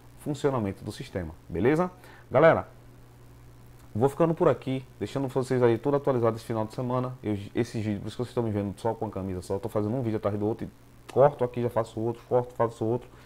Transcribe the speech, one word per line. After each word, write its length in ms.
o 40
funcionamento 640
do 80
sistema, 400
beleza? 420
Galera, 360
vou 140
ficando 260
por 140
aqui, 360
deixando 300
vocês 340
aí 160
tudo 180
atualizado 400
esse 80
final 200
de 100
semana. 480
Eu, 160
esses 300
vídeos, 180
por 60
isso 80
que 80
vocês 40
estão 140
me 80
vendo 280
só 160
com 120
a 40
camisa 320
só, 120
eu 60
tô 80
fazendo 260
um 80
vídeo 140
atrás 220
do 80
outro, 200
e 460
corto 320
aqui, 160
já 100
faço 300
outro, 280
corto, 260
faço 300
outro, 240